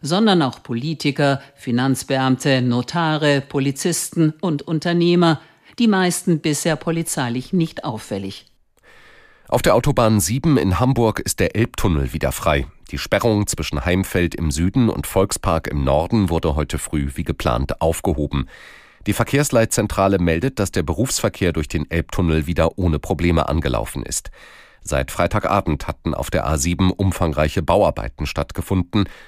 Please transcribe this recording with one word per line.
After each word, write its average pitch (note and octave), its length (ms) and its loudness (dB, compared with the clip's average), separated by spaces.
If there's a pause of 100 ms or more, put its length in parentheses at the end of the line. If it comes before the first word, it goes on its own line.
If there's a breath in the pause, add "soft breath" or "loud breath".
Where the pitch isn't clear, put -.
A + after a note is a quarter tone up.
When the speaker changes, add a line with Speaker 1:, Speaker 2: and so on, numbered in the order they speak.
Speaker 1:
sondern F#3 400 2
auch B2+ 220 -4
Politiker, C#3 800 -2 (120)
Finanzbeamte, C3 1080 0
Notare, C#3+ 760 0
Polizisten D#3 1000 -2
und D#3 220 -2
Unternehmer, E3+ 800 2 (360 loud breath)
die A#3 100 2
meisten F#3 520 2
bisher D#3 360 0
polizeilich D3 800 -4
nicht E3 300 0
auffällig. G2 640 -8 (1000 soft breath)
Speaker 2:
Auf - 120 2
der - 140 4
Autobahn A2+ 440 4
sieben C3 380 2
in F2 200 2
Hamburg A#2+ 440 2
ist - 180 -6
der F#2 160 0
Elbtunnel E2 560 0
wieder C#2+ 220 -2
frei. D2 340 0 (240)
Die - 60 -8
Sperrung G#2 500 2
zwischen - 380 -4
Heimfeld F2+ 500 0
im D#2+ 160 -2
Süden F2+ 380 2
und - 180 -4
Volkspark F#2 600 0
im C#2+ 180 -2
Norden E2+ 440 2
wurde D#2+ 280 0
heute D2+ 200 -4
früh C#2 380 -4
wie E2 80 -6
geplant C2+ 560 -2
aufgehoben. D2+ 680 -2 (560 loud breath)
Die G#2 80 0
Verkehrsleitzentrale A2 1040 2
meldet, F2 400 0
dass G2 120 0
der F2+ 120 -2
Berufsverkehr F2+ 680 -2
durch D#2 160 -2
den C#2+ 200 -4
Elbtunnel D#2+ 560 0
wieder E2 320 0
ohne E2 220 0
Probleme E2+ 480 0
angelaufen C2 560 -2
ist. - 280 -8 (500 loud breath)
Seit C2+ 300 -4
Freitagabend - 760 0
hatten - 260 -6
auf - 160 -6
der C2+ 160 -2
A D2+ 120 0
sieben F2+ 340 0
umfangreiche D#2+ 720 0
Bauarbeiten D2+ 640 0
stattgefunden, F2+ 800 -2 (200 loud breath)